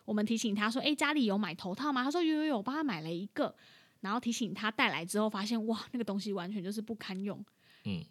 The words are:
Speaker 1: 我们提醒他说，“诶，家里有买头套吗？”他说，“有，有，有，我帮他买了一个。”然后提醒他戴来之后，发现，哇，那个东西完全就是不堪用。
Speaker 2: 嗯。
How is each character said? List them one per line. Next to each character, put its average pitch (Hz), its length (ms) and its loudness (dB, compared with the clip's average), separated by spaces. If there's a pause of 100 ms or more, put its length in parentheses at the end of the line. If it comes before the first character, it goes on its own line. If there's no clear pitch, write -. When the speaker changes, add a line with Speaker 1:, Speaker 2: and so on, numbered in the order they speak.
Speaker 1:
我 220 80 -4
们 208 140 2
提 226 100 2
醒 226 160 0
他 208 160 2
说 233 140 0
，“诶， 294 100 2
家 294 200 2
里 285 140 4
有 196 120 2
买 185 160 -2
头 - 180 -6
套 269 200 -2
吗？” 254 100 2
他 262 80 2
说 339 140 2
，“有， 311 100 4
有， 302 120 2
有， 294 100 2
我 202 60 0
帮 262 120 -2
他 320 80 0
买 214 200 0
了 160 80 -4
一 175 220 -2
个。” - 220 0 (480)
然 196 100 -2
后 240 80 2
提 240 100 0
醒 214 220 -2
他 208 180 0
戴 233 200 4
来 151 120 -2
之 185 160 0
后， 214 120 4
发 202 120 -2
现， 220 240 0
哇， 226 160 0 (100)
那 247 60 -4
个 233 60 0
东 202 160 0
西 202 100 -4
完 190 220 -2
全 202 100 -2
就 185 80 -4
是 214 120 -4
不 220 140 -6
堪 190 280 -6
用。 202 180 -6 (440)
Speaker 2:
嗯。 180 240 -2